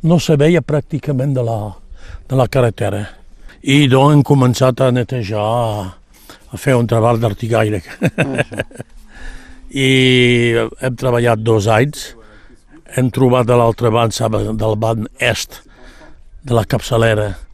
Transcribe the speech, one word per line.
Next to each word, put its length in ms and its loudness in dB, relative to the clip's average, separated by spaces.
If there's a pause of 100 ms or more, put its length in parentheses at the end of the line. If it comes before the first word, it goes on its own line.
No 160 4
se 160 0
veia 260 4
pràcticament 720 -4
de 80 -2
la, 160 -2 (680)
de 80 -4
la 120 2
carretera. 580 -2 (580)
I 240 4
doncs 300 6
hem 60 6
començat 600 2
a 80 4
netejar, 540 -2 (1040)
a 80 -12
fer 160 0
un 120 2
treball 340 2
d'artigaire. 600 -2 (920)
<laughs> 1120 -10
I 20 2 (920)
hem 200 -6
treballat 440 0
dos 240 2
anys. 460 0 (840)
Hem 160 0
trobat 360 2
de 120 4
l'altre 320 2
banda, 240 0
saps, 440 -2
del 200 0
banc 280 -2 (120)
est 420 -4 (840)
de 80 -2
la 160 2
capçalera 640 0 (220)